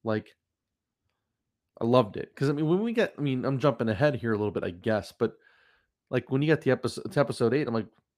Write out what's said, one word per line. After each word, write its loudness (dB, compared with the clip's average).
like, -4
I -2
loved 4
it. -12
'Cause, 0
I 0
mean, -2
when 2
we -4
get, 0
I -6
mean, 0
I'm 0
jumping 0
ahead 2
here -2
a 0
little 0
bit, -4
I -4
guess, -4
but, -2
like, -2
when 0
you 0
get 4
the 2
episo-, -4
to -2
episode 2
eight, 0
I'm -6
like, -2